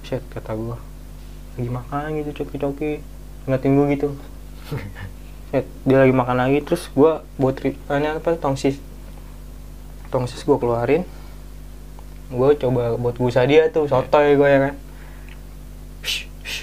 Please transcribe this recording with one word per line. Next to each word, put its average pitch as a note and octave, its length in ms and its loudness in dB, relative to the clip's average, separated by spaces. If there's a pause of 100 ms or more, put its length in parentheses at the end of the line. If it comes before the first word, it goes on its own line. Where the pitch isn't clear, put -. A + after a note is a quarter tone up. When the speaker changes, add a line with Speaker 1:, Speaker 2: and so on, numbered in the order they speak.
Speaker 1:
Set, B2+ 240 -6
kata - 280 -10
gua. A#2 200 -6 (800)
Lagi A#2+ 140 -4
makan B2 340 -4 (160)
gitu, D3 240 -6
coki-coki. C#3+ 560 -4 (460)
Ngeliatin C3+ 300 2
gua C#3+ 180 6
gitu. C#3+ 160 0 (760)
Speaker 2:
<laughs> - 720 -14
Speaker 1:
Set, C3 120 0 (200)
dia C3+ 140 6
lagi C3 120 8
makan B2 280 2
lagi, C3+ 240 4
terus - 280 -2
gua D3+ 320 6 (140)
buat C3+ 220 2
ri-, C3+ 180 -2
ini C#3+ 320 -2
apa, D#3+ 260 0
tongsis. C#3 460 -2 (1300)
Tongsis B2+ 340 -2
gua C#3 140 4
keluarin. A#2+ 460 2 (1200)
Gua C3 280 4
coba B2 420 0
buat A#2+ 180 0
gusa B2 300 4
dia D#3 260 8
tuh, D#3 160 2
Speaker 2:
Iya. C#3 60 2
Speaker 1:
sotoy D3 420 6
gua C#3+ 140 6
ya C#3 180 8
kan. C#3 60 -4 (1300)
Psh, - 240 -6 (160)
psh. - 200 -8